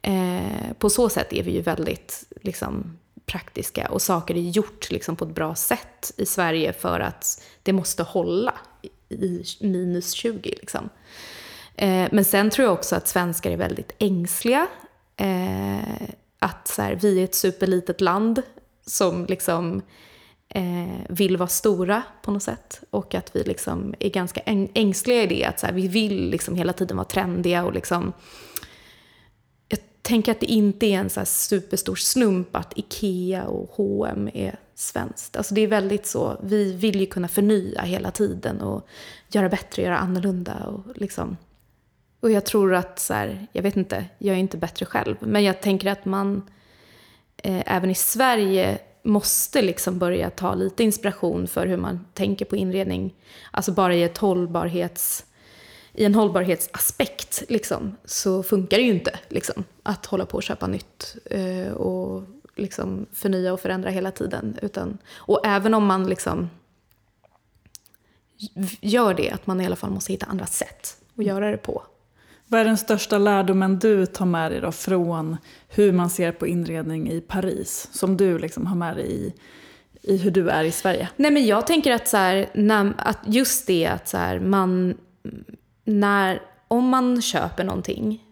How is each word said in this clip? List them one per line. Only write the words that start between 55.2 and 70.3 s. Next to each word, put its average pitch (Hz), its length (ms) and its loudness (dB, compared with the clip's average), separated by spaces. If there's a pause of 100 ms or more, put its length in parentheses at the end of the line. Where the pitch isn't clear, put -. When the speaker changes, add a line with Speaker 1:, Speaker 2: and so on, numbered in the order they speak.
Speaker 1:
i 220 120 2
en 202 100 6
hållbarhetsaspekt, - 1300 0
liksom, 208 560 -2
så 190 380 -2
funkar 190 340 2
det 240 60 6
ju 240 100 4
inte, 170 260 0 (100)
liksom, - 360 -4 (180)
att - 240 -4
hålla 185 200 -2
på - 100 -8
och - 60 -4
köpa - 240 -6
nytt, - 500 -8 (140)
eh, 185 420 -4
och 185 500 -4 (340)
liksom 196 560 -6
förnya 185 400 0
och 185 80 -4
förändra 185 300 -2
hela 190 200 -2
tiden. - 520 -6
Utan, 196 360 -6 (160)
och - 320 2
även 202 280 4
om 214 120 4
man 190 220 4
liksom 175 420 -2 (2250)
gör 208 340 4
det, - 160 0
att - 160 -8
man 185 140 0
i 180 60 0
alla 180 100 -2
fall - 140 -6
måste 196 220 -4
hitta 190 140 -6
andra 190 200 -6